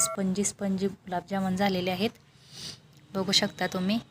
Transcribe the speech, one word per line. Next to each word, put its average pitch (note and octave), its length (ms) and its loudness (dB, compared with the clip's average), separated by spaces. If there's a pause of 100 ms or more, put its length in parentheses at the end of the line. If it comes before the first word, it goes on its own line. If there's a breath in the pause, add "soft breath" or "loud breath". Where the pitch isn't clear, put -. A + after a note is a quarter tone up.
स्पंजी G3 420 0
स्पंजी G3 420 -2
गुलाबजामुन F#3+ 680 -2
झालेले F#3 340 2
आहेत. G3 200 0 (1040 loud breath)
बघू F#3+ 180 0
शकता G#3 400 2
तुम्ही F#3+ 260 0 (120)